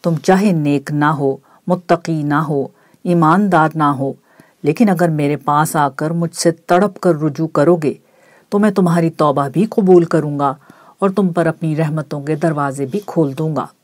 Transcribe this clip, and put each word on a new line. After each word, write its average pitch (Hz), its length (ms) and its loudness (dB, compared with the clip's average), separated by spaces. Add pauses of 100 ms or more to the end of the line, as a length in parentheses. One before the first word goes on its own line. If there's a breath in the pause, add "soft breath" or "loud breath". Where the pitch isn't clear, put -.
تم 170 200 0
چاہے 190 300 2
نیک 147 400 -2
نہ 147 120 0
ہو، 139 320 -2 (300 soft breath)
متقی 170 560 -2
نہ 147 120 0
ہو، 147 320 -2 (360 soft breath)
ایماندار 170 720 2
نہ 156 80 -2
ہو، 139 300 -2 (500 soft breath)
لیکن 156 260 2
اگر 175 200 2
میرے 147 280 -2
پاس 151 400 0
آ 143 120 2
کر 151 220 -4
مجھ 170 240 -4
سے - 160 0
تڑپ 185 500 0
کر 175 140 2
رجوع 156 320 -2
کرو 160 300 2
گے 147 180 -2 (540 soft breath)
تو 202 100 -2
میں 208 120 2
تمہاری 175 400 0
توبہ 147 380 0
بھی 165 180 0
قبول 185 380 4
کروں 151 340 -2
گا 139 160 0 (440 soft breath)
اور 196 120 0
تم 190 220 0
پر 175 140 0
اپنی 156 300 -4
رحمتوں 151 460 -4
کے 151 140 -4
دروازے 143 500 -4
بھی 190 200 -6
کھول 143 320 -2
دوں 156 180 -4
گا۔ 92 100 -4 (180)